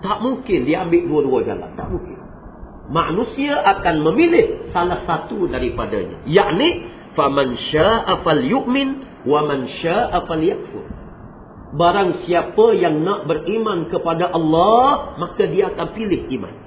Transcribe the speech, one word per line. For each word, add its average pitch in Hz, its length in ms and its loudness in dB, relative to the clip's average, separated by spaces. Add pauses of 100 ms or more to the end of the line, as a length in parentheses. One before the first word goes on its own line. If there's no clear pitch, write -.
Tak 196 160 -4
mungkin 208 480 0
dia 180 160 0
ambil 170 240 4
dua-dua 135 400 2
jalan. - 220 -6 (100)
Tak - 80 -8
mungkin. - 320 -8 (720)
Manusia 240 640 0
akan 165 560 0
memilih 330 640 2
salah 175 320 0
satu 175 400 -4
daripadanya. 110 800 -4
Yakni, 196 640 2 (240)
"Faman 139 400 2 (160)
syaa'a 190 480 2
falyu'min, 247 680 0 (360)
wa 147 240 2
man 135 160 -2 (160)
syaa'a 180 480 0
falyakfur." 160 560 -2 (880)
Barang 175 560 2
siapa 202 480 4
yang 160 240 2
nak 196 240 -2
beriman 170 640 -2
kepada 170 400 0
Allah, 175 880 4
maka 175 320 -2
dia 185 240 0
akan 165 140 -6 (100)
pilih 190 400 -2
iman. 95 180 -8 (120)